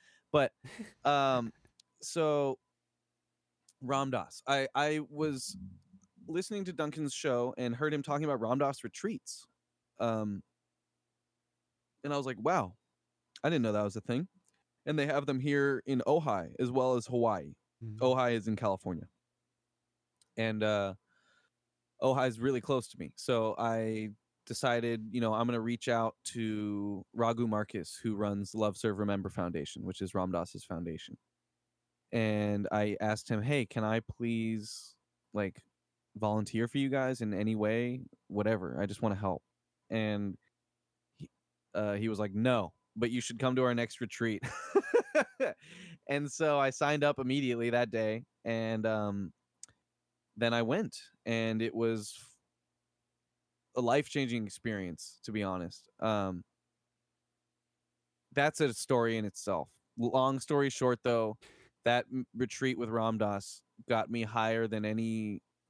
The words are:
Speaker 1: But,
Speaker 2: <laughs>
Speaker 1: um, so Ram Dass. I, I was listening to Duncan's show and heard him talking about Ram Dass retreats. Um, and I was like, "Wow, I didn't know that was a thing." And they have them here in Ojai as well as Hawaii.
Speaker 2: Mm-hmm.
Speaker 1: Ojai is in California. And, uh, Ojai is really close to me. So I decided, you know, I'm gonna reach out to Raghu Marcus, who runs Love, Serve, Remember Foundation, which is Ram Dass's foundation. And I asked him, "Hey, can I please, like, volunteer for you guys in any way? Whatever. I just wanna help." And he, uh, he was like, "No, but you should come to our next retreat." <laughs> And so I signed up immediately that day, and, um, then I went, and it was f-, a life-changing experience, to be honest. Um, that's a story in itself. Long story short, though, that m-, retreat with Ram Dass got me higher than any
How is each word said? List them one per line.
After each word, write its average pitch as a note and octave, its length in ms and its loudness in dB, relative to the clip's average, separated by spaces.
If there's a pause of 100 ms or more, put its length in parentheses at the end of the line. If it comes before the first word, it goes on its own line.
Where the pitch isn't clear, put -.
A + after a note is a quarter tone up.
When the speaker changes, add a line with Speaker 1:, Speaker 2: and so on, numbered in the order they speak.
(320)
Speaker 1:
But, C#3+ 220 2 (260)
Speaker 2:
<laughs> - 260 -10
Speaker 1:
um, C3+ 480 2 (480)
so D3 560 0 (1300)
Ram C3+ 260 0
Dass. A2+ 380 -4
I, C3+ 260 2
I D3+ 360 2
was D3 460 -2 (720)
listening F#3+ 380 -4
to F3+ 80 -6
Duncan's D3+ 400 -4
show B2 440 0
and B2 180 -2
heard D3 180 0
him D3 80 -2
talking D3 240 -2
about C#3+ 160 0
Ram A2+ 160 2
Dass C#3 260 0
retreats. - 640 -8 (540)
Um, G#2+ 420 0 (1600)
and C#3+ 100 -2
I C#3+ 40 0
was C#3 80 -2
like, B2+ 160 -4
"Wow, A#2+ 340 2 (680)
I C#3 60 2
didn't D#3 140 2
know A2+ 100 2
that G#2 100 2
was G2+ 120 -2
a A2+ 60 -6
thing." C3 260 -2 (580)
And D3+ 140 0
they C#3+ 60 2
have C#3+ 200 0
them C3+ 140 0
here C#3 460 2
in C3+ 220 2
Ojai B2+ 420 2 (100)
as B2 120 0
well B2+ 240 4
as A#2+ 100 0
Hawaii. A2 480 2 (300)
Speaker 2:
Mm-hmm. A2 200 -6
Speaker 1:
Ojai B2+ 300 4
is G#2+ 140 -2
in A2 100 2
California. F#2+ 480 -2 (1300)
And, A2 280 -2
uh, G2+ 320 2 (1040)
Ojai C3 260 4
is A2+ 120 -4
really B2+ 200 2
close B2+ 300 0
to - 100 -14
me. - 160 -10
So A2+ 420 0
I A2 520 0 (360)
decided, A#2 640 0
you A#2+ 100 -2
know, A2 120 2
I'm A2+ 140 2
gonna A#2+ 140 0
reach A#2 260 -4
out A2+ 280 2 (100)
to G#2 880 -4
Raghu A#2 340 2
Marcus, G#2+ 540 -2
who A2 140 -2
runs G2+ 380 -2
Love, G#2+ 220 2
Serve, G#2 240 0
Remember G2+ 300 0
Foundation, F2 560 -4
which F#2 160 -6
is F#2+ 120 -4
Ram F#2 180 0
Dass's F2 340 -4
foundation. E2+ 520 -8 (920)
And G#2 600 2
I G#2 280 2
asked G#2+ 300 -2
him, A2 120 0
"Hey, C3 240 2
can A2 200 -4
I A2 160 2
please, A2+ 960 -4 (380)
like, G2+ 300 -4 (540)
volunteer G#2+ 500 0
for B2+ 100 -6
you C#3 120 0
guys C3 320 0
in G#2+ 120 -2
any G#2+ 220 0
way? A#2 460 0 (260)
Whatever. G2+ 540 0
I G2+ 40 0
just G2+ 160 -6
wanna G#2 140 2
help." F#2+ 280 -2 (460)
And G#2 480 -2 (800)
he, - 120 -16 (440)
uh, G#2 200 0
he G#2+ 160 -2
was G#2 100 -2
like, G#2 140 -2
"No, A2 400 2 (220)
but A2+ 160 2
you A#2+ 100 0
should A#2 180 -8
come C3 160 2
to C3 80 4
our B2 120 4
next A#2 260 -2
retreat." A2+ 420 -2
<laughs> - 1120 0 (540)
And C#3+ 200 0
so D3 300 2
I C3+ 120 4
signed D3 340 2
up D3 120 4
immediately B2 520 2
that A#2+ 200 4
day, A2+ 360 0 (180)
and, A2+ 420 0
um, G#2 460 0 (1040)
then A#2 180 2
I A#2 100 4
went, D3+ 340 0 (280)
and A2+ 360 0
it A2+ 120 0
was A2+ 460 0
f-, - 160 -20 (1400)
a B2+ 40 2
life-changing B2 640 2
experience, F#2+ 800 -6
to - 80 -10
be G#2+ 120 0
honest. F2+ 460 -6 (120)
Um, F#2+ 420 0 (1900)
that's C#3+ 260 2
a C#3 140 2
story A#2 440 2
in G#2+ 80 -2
itself. F#2 440 -2 (280)
Long C3 420 4
story C#3 300 2
short, B2+ 340 2
though, A2+ 340 2 (480)
that A#2+ 260 4
m-, B2+ 140 -4 (100)
retreat C3 420 -2
with A#2 120 -4
Ram A2+ 280 2
Dass G2+ 440 -2 (260)
got A2+ 220 0
me A#2 140 -2
higher A2+ 440 0
than G#2+ 180 -2
any A2 560 -2 (280)